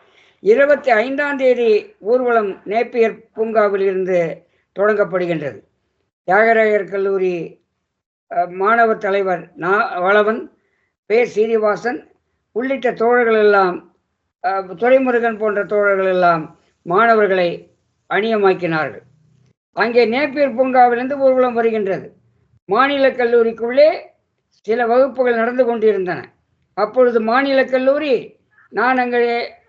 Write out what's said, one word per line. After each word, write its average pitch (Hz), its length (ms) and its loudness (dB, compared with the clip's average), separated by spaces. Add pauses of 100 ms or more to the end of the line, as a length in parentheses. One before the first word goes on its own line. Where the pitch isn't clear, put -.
(420)
இருபத்தி 262 500 2
ஐந்தாம் 269 440 -2
தேதி 247 320 2 (300)
ஊர்வலம் 233 520 0 (140)
நேப்பியர் 226 500 -2 (180)
பூங்காவில் 208 520 -2
இருந்து 185 340 -2 (580)
தொடங்கப்படுகின்றது. 175 800 -2 (720)
தியாகராயர் 214 600 2
கல்லூரி, 190 460 -2 (920)
அ, 180 200 -2
மாணவர் 220 540 0
தலைவர் 190 380 -2 (140)
நா 175 160 -4 (280)
வளவன், 208 400 0 (680)
பே 214 140 2
சீனிவாசன் 214 760 -2 (560)
உள்ளிட்ட 254 360 -4
தோழர்கள் 226 460 2
எல்லாம், 202 380 2 (680)
அ, 180 60 -4 (240)
துரைமுருகன் 233 640 2
போன்ற 208 260 -2
தோழர்கள் 196 480 0
எல்லாம் 175 320 2 (420)
மாணவர்களை 190 600 2 (600)
அணியமாக்கினார்கள். 175 960 -2 (720)
அங்கே 226 300 2
நேப்பியர் 269 500 -2
பூங்காவிலிருந்து 254 640 2
ஊர்வலம் 254 400 2
வருகின்றது. 214 480 -2 (640)
மாநில 269 420 2
கல்லூரிக்குள்ளே 233 800 2 (800)
சில 226 200 -2
வகுப்புகள் 247 540 0
நடந்து 247 240 0
கொண்டிருந்தன. 202 560 -2 (560)
அப்பொழுது 233 440 2
மாநில 262 440 0
கல்லூரி, 262 500 0 (580)
நான் 254 260 0
அங்கே 240 240 0 (460)